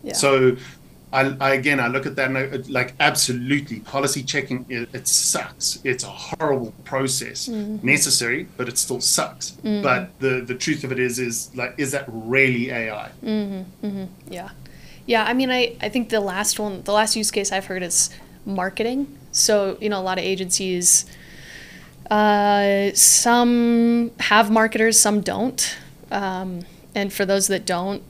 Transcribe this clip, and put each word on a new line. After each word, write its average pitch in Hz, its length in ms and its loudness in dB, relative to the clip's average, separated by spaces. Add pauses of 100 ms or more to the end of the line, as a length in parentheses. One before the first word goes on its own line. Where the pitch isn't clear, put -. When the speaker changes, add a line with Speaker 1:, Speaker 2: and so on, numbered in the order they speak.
Speaker 1:
Yeah. - 120 -10
Speaker 2:
So 131 420 6 (560)
I, 135 260 2
I, 135 160 2
again, 135 240 2
I 120 80 2
look 135 200 -2
at 135 100 -6
that 135 120 0
and 131 100 -2
I, 135 60 -2 (240)
like, 127 300 -2
absolutely, 135 840 0
policy 139 420 -2
checking, 131 460 -4
it, 120 240 -6
it 131 140 -8
sucks. - 800 0
It's 127 180 -2
a - 60 -10
horrible 135 640 -2 (120)
process. 131 640 -4
Speaker 1:
Mm-hmm. 214 380 -6
Speaker 2:
Necessary, 139 720 2
but 123 120 -4
it - 100 -4
still 123 220 -4
sucks. - 520 -2 (100)
Speaker 1:
Mm-hmm. 208 200 -2
Speaker 2:
But - 360 0
the, 127 220 0
the 123 160 -8
truth - 260 -2
of 131 80 -8
it 123 80 -4
is, 123 220 -2
is, 117 340 -6
like, 123 220 -6
is 139 160 -4
that 135 160 -4
really 120 640 2
A 113 200 -4
I? 107 200 -10 (120)
Speaker 1:
Mm-hmm. 202 640 -6
Mm-hmm. 190 460 -10
Yeah. 180 160 -12 (580)
Yeah, 226 180 2
I 240 100 0
mean, 254 180 0
I, 247 280 0
I 214 80 -4
think 220 200 -2
the 220 100 0
last 202 400 -2
one, 208 240 -6
the 202 100 -2
last 214 220 4
use 214 160 0
case 196 220 -2
I've 190 140 -2
heard 185 180 -4
is - 260 0 (340)
marketing. 220 760 -2 (120)
So, 202 500 2
you 214 100 -2
know, 196 100 -2
a - 20 -6
lot 185 160 -2
of 175 60 -4
agencies, 185 840 0 (1040)
uh, 202 840 4
some 233 1200 4
have 214 320 4
marketers, 220 480 4
some 208 220 4
don't. - 560 -4 (340)
Um, 185 520 -4 (300)
and 202 200 -2
for 202 120 -2
those 196 220 2
that 196 180 0
don't 185 460 -2